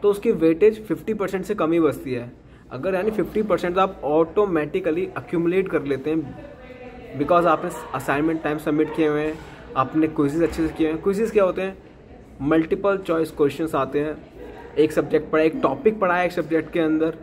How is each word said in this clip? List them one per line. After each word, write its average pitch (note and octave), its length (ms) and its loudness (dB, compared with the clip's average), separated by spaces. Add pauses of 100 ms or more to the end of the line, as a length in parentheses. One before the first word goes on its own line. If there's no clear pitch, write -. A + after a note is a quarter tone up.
तो G3+ 80 6
उसकी G3+ 220 0
weightage E3 540 4
fifty E3+ 280 -2
percent F#3+ 300 -4
से G3+ 100 -4
कम E3 180 0
ही E3+ 80 4
बचती C3+ 320 0
है। A#2+ 180 -6 (400)
अगर D#3+ 240 -4
यानी F#3 160 0
फिफ्टी G#3+ 320 -2
परसेंट F3+ 320 0
तो F#3+ 60 2
आप F#3+ 240 0
automatically E3 1000 0 (100)
accumulate E3+ 520 0
कर D3 140 0
लेते C#3 280 -2
हैं, - 1080 -8
because E3+ 280 4
आपने E3 240 2 (240)
assignment D3+ 480 0
time D3+ 160 -2
submit D#3 380 0
किए D#3+ 120 2
हुए D3 120 0
हैं, D#3 180 -4 (380)
आपने D#3 320 2
quizzes D#3 340 0
अच्छे D#3+ 240 0
से D3+ 80 -4
किए D#3 140 0
हैं। D#3 140 -4
Quizzes G3 280 0
क्या G#3 140 4
होते F3+ 180 0
हैं? F#3+ 140 -6 (680)
Multiple F3 560 2
choice E3 320 -2
questions D3+ 440 0
आते C#3 260 0
हैं। D3+ 160 -4 (580)
एक D#3 180 4
subject D3+ 400 0
पढ़ा, D#3 100 4
एक D#3+ 200 2
topic G#3+ 380 2
पढ़ा F3+ 160 2
है F3+ 100 2
एक F3 60 -2
subject D#3+ 400 -2
के E3+ 80 -2
अंदर D#3+ 420 0